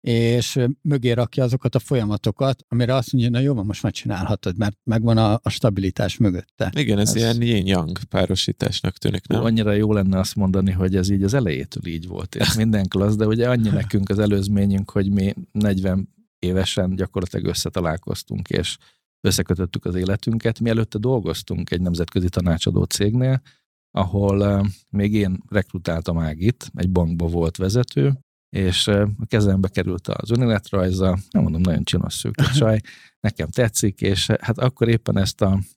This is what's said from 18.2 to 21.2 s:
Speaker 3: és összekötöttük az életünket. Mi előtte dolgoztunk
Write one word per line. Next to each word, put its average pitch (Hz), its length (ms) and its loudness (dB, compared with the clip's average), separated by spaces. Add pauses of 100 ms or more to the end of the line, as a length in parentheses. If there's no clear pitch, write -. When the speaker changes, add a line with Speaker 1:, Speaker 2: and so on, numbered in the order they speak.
Speaker 3:
és - 280 -2 (500)
összekötöttük 92 580 -2
az 90 100 -2
életünket. 104 640 -2
Mi 117 100 0
előtte 113 280 -2
dolgoztunk 90 720 -4